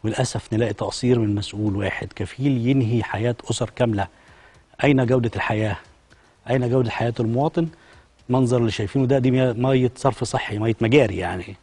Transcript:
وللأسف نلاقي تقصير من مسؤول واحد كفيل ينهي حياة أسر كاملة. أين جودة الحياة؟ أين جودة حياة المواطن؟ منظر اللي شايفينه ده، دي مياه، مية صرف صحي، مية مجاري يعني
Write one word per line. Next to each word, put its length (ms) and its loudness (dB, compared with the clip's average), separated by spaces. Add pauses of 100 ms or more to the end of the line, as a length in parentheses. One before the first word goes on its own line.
وللأسف 500 -4
نلاقي 200 0
تقصير 460 0
من 160 0
مسؤول 400 -4
واحد 400 -6
كفيل 520 -2
ينهي 360 2
حياة 320 -4 (160)
أسر 180 -2
كاملة. 380 0 (760)
أين 220 4
جودة 300 2
الحياة؟ 420 -2 (720)
أين 200 0
جودة 220 2
حياة 280 -2
المواطن؟ 480 0 (600)
منظر 280 2
اللي 140 2
شايفينه 340 -2
ده، 140 2
دي 120 2
مياه، 220 2
مية 420 2
صرف 280 -2
صحي، 360 -4
مية 220 0
مجاري 360 4
يعني 460 -8